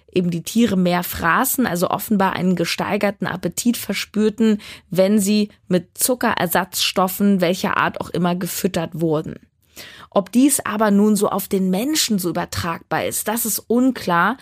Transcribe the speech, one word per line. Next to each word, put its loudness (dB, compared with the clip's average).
eben 0
die -4
Tiere 2
mehr 2
fraßen, 0
also 0
offenbar 0
einen 0
gesteigerten -2
Appetit -2
verspürten, 0
wenn 2
sie 0
mit -2
Zuckerersatzstoffen 0
welcher 0
Art -2
auch -8
immer 0
gefüttert -4
wurden. -2
Ob -2
dies 4
aber 0
nun 6
so 2
auf -4
den 0
Menschen 0
so -2
übertragbar -4
ist, -6
das -2
ist -4
unklar, 0